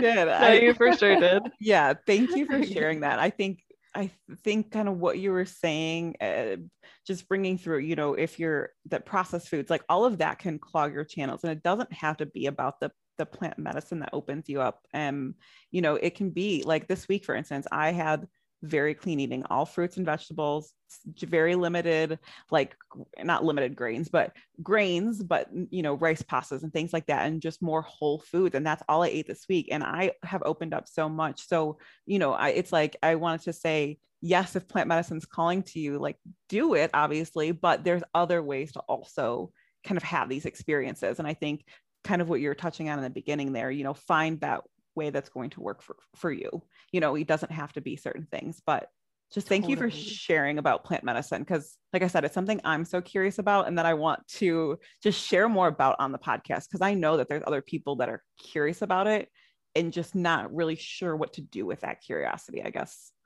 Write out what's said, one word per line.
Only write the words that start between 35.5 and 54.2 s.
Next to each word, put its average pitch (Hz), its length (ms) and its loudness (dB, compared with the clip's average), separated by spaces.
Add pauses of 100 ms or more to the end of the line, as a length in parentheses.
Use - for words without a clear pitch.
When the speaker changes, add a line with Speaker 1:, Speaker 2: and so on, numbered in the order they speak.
Speaker 1:
to - 140 -12
you, 143 200 -4
like, 143 180 -4 (320)
do 262 240 2
it, 156 220 4
obviously, 151 580 0
but 165 320 2
there's 175 180 2 (120)
other 170 280 2
ways 143 300 -6
to - 80 -14
also 120 720 -4 (320)
kind 190 140 -2
of - 60 -6
have - 260 -2
these 135 160 -6
experiences. 127 720 -4
And 156 100 -6
I 156 60 -4
think 151 320 -6 (360)
kind 175 200 0
of 165 80 -2
what 139 100 0
you're 143 140 -2
touching 160 340 -8
on 147 100 -4
in 135 60 -6
the 127 60 -6
beginning 143 420 -4
there, 123 180 -4
you 143 140 -6
know, 135 80 -4
find 160 480 0
that 143 220 -2 (340)
way 151 140 -4
that's 139 180 -4
going 131 220 -10
to - 100 -18
work 104 220 -10
for, - 140 -16 (180)
for - 160 -6
you. - 320 -8 (300)
You 180 80 0
know, 151 160 0
it 151 100 -2
doesn't 156 240 0
have 156 220 -10
to 151 80 -8
be - 160 -8
certain - 340 -10
things, - 340 -8
but - 240 -2 (440)
just 202 160 -6
thank 202 200 2
you 277 60 2
for 254 160 -2
Speaker 3:
Totally. 151 140 -10
Speaker 1:
sharing 147 540 0
about 143 260 2
plant - 180 -4
medicine. 123 420 -4
'Cause 151 320 -4 (160)
like 185 120 2
I - 20 2
said, 175 180 2
it's 143 80 -2
something 190 300 -2
I'm 156 220 0
so 180 160 -4
curious 190 400 -2
about 202 260 2
and 175 100 -2
that 165 100 2
I 165 80 4
want 151 300 -2 (100)